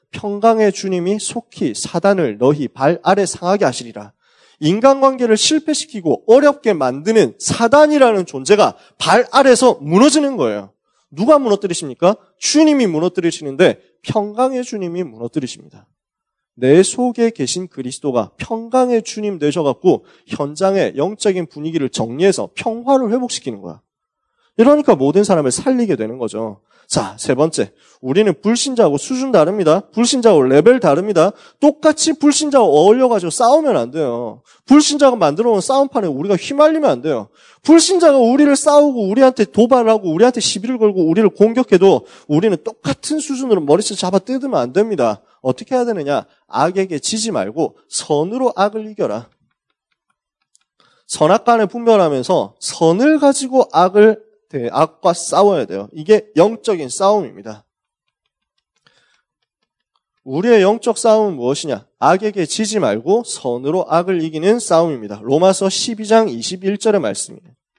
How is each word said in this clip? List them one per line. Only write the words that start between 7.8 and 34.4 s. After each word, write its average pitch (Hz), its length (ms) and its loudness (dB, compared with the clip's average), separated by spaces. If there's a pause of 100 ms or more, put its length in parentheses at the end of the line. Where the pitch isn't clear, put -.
존재가 139 500 0 (220)
발 220 340 2
아래서 254 440 4
무너지는 254 600 2
거예요. 104 360 -4 (400)
누가 233 260 2
무너뜨리십니까? 196 800 -2 (220)
주님이 294 500 2
무너뜨리시는데 160 920 -2 (220)
평강의 247 600 -4
주님이 185 400 -8
무너뜨리십니다. 120 840 -12 (680)
내 135 260 6
속에 233 480 0
계신 180 380 -8
그리스도가 123 680 -6
평강의 233 680 -2
주님 208 340 -8
되셔갖고 147 680 -2 (220)
현장의 151 720 -4
영적인 185 500 -4
분위기를 151 420 -8
정리해서 123 640 -2
평화를 240 560 -2
회복시키는 226 500 -8
거야. 85 200 -16 (760)
이러니까 285 380 4
모든 151 280 2
사람을 160 280 0
살리게 240 440 -2
되는 110 220 -8
거죠. 110 440 -8 (240)
자, 107 340 -4
세 131 160 -2
번째. 147 360 0 (300)
우리는 170 400 0
불신자하고 226 560 0
수준 262 340 -6
다릅니다. 180 500 2 (100)
불신자하고 226 500 2
레벨 156 380 4
다릅니다. 175 520 0 (280)
똑같이 302 580 0
불신자하고 285 500 2
어울려가지고 196 640 2
싸우면 254 480 2
안 120 140 -4
돼요. 120 500 -6 (240)